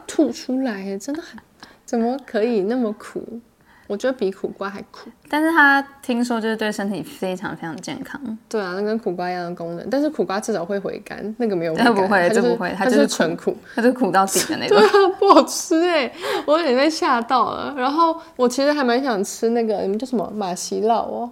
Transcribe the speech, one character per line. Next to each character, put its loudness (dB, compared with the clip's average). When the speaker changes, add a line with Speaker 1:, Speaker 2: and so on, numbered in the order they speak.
Speaker 1:
吐 2
出 -4
来 -4
耶， -6
真 -8
的 -8
很， -16
怎 -2
么 0
可 -2
以 2
那 -2
么 -2
苦？ -12
我 -6
觉 -2
得 -2
比 -2
苦 -8
瓜 -8
还 -12
苦。 -20
Speaker 2:
但 0
是 2
它 4
听 -2
说 -2
就 -2
是 -2
对 -2
身 -4
体 -4
非 -6
常 -8
非 -16
常 -8
健 -10
康。 -12
Speaker 1:
对 -4
啊， -6
那 -4
跟 0
苦 -4
瓜 -4
一 -2
样 -6
的 -8
功 -8
能， -10
但 2
是 2
苦 -2
瓜 -4
至 -4
少 -2
会 -2
回 -6
甘， -10
那 0
个 0
没 -2
有 -2
回 -2
甘， 6
Speaker 2:
这 6
不 2
会， 4
Speaker 1:
它 4
就 2
是， 4
Speaker 2:
这 4
不 2
会， -4
它 0
就 4
是 4
苦， 8
Speaker 1:
它 -
就 -
是 4
纯 0
苦。 -4
Speaker 2:
它 -2
就 6
是 4
苦 0
到 6
底 0
的 -2
那 -2
种。 6
Speaker 1:
<laughs> -
对 10
啊， 4
不 6
好 10
吃 0
欸， 2
我 4
有 2
点 2
被 4
吓 0
到 0
了。 -6
然 0
后 2
我 2
其 -2
实 4
还 0
蛮 2
想 0
吃 -2
那 0
个， 0
你 -2
们 -2
叫 -6
什 -4
么？ -4
马 -4
西 -6
酪 2
哦。 -4